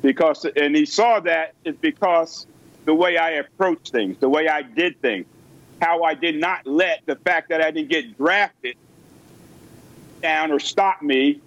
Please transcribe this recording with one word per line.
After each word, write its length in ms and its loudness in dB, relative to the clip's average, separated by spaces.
because, 420 2
and 320 0
he 80 4
saw 360 2
that 340 -2
is 120 -6
because 680 0
the 100 2
way 220 2
I 140 0
approached 600 -4
things, 260 -2
the 100 2
way 180 2
I 140 0
did 400 -4
things, 260 -2
how 220 0
I 120 0
did 220 -4
not 300 -4
let 400 0
the 100 -4
fact 320 -2
that 120 -2
I 100 2
didn't 180 -6
get 280 -4
drafted 600 -2
down 280 0
or 100 0
stop 420 0
me 440 2